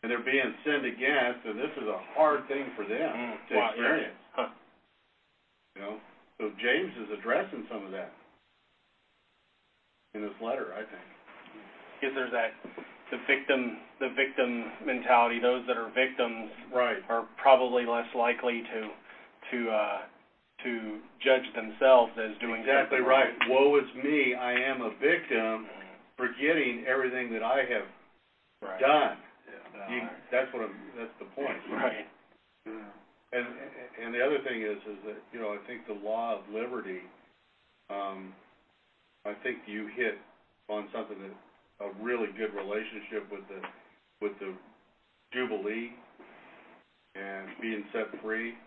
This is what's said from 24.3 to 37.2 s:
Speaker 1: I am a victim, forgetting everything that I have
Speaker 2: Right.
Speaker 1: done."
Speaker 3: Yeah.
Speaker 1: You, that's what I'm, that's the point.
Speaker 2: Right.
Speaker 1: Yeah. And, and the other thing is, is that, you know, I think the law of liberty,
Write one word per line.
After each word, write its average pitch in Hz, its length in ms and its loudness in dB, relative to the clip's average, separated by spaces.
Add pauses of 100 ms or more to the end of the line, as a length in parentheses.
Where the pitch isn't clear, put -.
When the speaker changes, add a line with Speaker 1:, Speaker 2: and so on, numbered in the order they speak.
Speaker 1:
I 123 180 0
am 131 280 0
a 110 100 -2 (100)
victim, 113 640 2 (520)
forgetting 123 680 0
everything 127 480 0
that 110 100 -2
I 131 220 2
have 107 220 -2 (720)
Speaker 2:
Right. 95 180 -8
Speaker 1:
done." 143 380 6 (320)
Speaker 3:
Yeah. - 400 -14
Speaker 1:
You, 117 200 -4 (220)
that's 127 220 0
what 120 100 -4
I'm, 107 120 -8 (200)
that's 117 220 -10
the - 160 -14
point. 139 240 -4 (140)
Speaker 2:
Right. 107 340 -2 (600)
Speaker 1:
Yeah. 110 180 -12 (480)
And, 123 140 -4 (560)
and 117 100 -8
the 120 100 0
other 143 200 2
thing 123 180 -4
is, 107 240 -4
is 104 200 -12
that, 107 120 -10 (160)
you 120 80 -10
know, 104 120 -4
I 101 120 -8
think 120 220 -14
the 110 60 -8 (120)
law 113 320 -2
of 95 160 -14
liberty, 101 480 -6 (880)